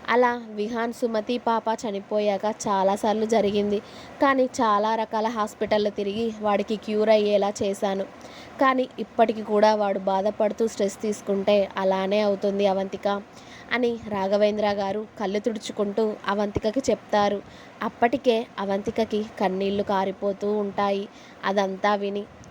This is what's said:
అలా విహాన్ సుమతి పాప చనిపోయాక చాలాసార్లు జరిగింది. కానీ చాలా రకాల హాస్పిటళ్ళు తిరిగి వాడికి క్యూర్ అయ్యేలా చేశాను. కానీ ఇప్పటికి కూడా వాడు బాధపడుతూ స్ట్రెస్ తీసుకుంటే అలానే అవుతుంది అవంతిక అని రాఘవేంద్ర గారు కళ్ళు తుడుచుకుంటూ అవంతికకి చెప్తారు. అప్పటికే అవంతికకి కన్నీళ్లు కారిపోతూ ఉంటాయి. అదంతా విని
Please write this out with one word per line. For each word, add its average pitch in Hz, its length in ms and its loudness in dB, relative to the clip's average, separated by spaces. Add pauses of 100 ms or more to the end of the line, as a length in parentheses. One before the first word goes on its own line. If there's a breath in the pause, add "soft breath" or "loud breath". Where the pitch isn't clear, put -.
అలా 240 220 4 (200)
విహాన్ 226 420 -4
సుమతి 226 440 -2
పాప 226 280 0 (140)
చనిపోయాక 208 680 -2 (160)
చాలాసార్లు 208 640 2
జరిగింది. 208 540 2 (400 loud breath)
కానీ 269 260 4
చాలా 214 500 2
రకాల 220 320 -2
హాస్పిటళ్ళు 214 600 0
తిరిగి 208 380 -4 (140)
వాడికి 208 360 0
క్యూర్ 214 320 0
అయ్యేలా 208 400 4
చేశాను. 196 560 -2 (540 loud breath)
కానీ 262 260 4 (140)
ఇప్పటికి 220 440 0
కూడా 208 320 4
వాడు 202 240 0
బాధపడుతూ 202 680 0
స్ట్రెస్ 202 340 -2
తీసుకుంటే 208 560 0 (200)
అలానే 190 440 2
అవుతుంది 202 460 0
అవంతిక 190 400 -2 (640 loud breath)
అని 240 200 0 (160)
రాఘవేంద్ర 208 680 2
గారు 202 280 -4 (160)
కళ్ళు 208 220 -2
తుడుచుకుంటూ 214 640 -4 (240)
అవంతికకి 208 640 -2
చెప్తారు. 202 500 0 (440 loud breath)
అప్పటికే 240 520 0 (240)
అవంతికకి 208 640 -2 (160)
కన్నీళ్లు 196 460 0
కారిపోతూ 196 720 -2
ఉంటాయి. 202 480 -2 (400 loud breath)
అదంతా 196 500 0
విని 202 280 -4 (280)